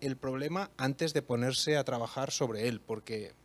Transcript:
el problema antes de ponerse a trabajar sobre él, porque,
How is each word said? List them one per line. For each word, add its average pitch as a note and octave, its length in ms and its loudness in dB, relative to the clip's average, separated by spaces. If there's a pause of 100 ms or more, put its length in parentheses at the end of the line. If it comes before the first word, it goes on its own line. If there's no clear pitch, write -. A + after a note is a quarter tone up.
el C3+ 160 -2
problema D3 580 -2
antes C#3 380 2
de D3 80 4
ponerse B2+ 560 2
a C3+ 60 2
trabajar B2 480 -2
sobre A2+ 360 0
él, A2+ 140 -2
porque, G#2+ 520 -6 (120)